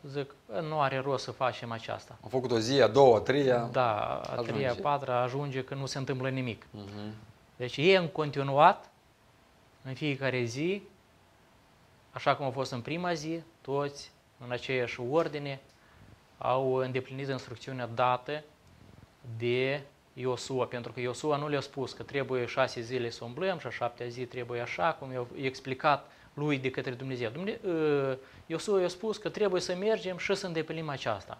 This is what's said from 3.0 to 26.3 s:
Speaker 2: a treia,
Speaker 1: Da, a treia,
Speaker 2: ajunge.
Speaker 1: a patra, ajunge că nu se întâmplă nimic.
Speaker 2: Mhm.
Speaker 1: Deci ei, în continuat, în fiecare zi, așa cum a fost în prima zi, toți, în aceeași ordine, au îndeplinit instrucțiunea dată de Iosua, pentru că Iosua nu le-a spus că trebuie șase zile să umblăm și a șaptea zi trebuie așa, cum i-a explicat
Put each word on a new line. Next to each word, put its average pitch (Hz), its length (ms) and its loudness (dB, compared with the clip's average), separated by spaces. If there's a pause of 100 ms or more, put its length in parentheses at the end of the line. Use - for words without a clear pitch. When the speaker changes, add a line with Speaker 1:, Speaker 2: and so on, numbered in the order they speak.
Speaker 2:
a 104 40 6
treia, 127 520 4
Speaker 1:
Da, 117 480 2
a - 0 -
treia, 123 200 -4
Speaker 2:
ajunge. 120 280 0
Speaker 1:
a 120 60 0
patra, 131 480 0
ajunge 131 420 -2
că 139 100 -8
nu 135 120 -6
se 139 120 -6
întâmplă 131 300 -2
nimic. 127 420 -4
Speaker 2:
Mhm. 104 440 -10 (420)
Speaker 1:
Deci 123 200 -6
ei, 180 180 8
în 175 140 4
continuat, 143 800 4 (960)
în 131 100 -8
fiecare 131 500 0
zi, 160 380 -4 (1300)
așa 135 260 2
cum 143 100 -4
a 131 40 0
fost 127 220 -4
în 123 80 -4
prima 175 320 -4
zi, 160 300 -4 (180)
toți, 139 500 -6 (340)
în 123 60 -12
aceeași 123 500 -2 (100)
ordine, 147 500 -2 (800)
au 131 360 2
îndeplinit 131 540 -2
instrucțiunea 127 580 -8
dată 127 560 0 (960)
de 131 440 0 (300)
Iosua, 127 520 -2
pentru 117 280 -6
că 120 80 -8
Iosua 127 360 0
nu 147 120 -4
le-a 143 120 0
spus 131 320 -6
că - 100 -14
trebuie 127 440 -2
șase 127 340 0
zile 120 300 -4
să - 140 -12
umblăm 160 340 -4
și - 80 -10
a 117 40 -6
șaptea 120 360 -6
zi 123 180 -8
trebuie 120 360 -6
așa, 160 320 0
cum 135 200 -10
i-a 123 140 -4 (160)
explicat 135 680 0 (240)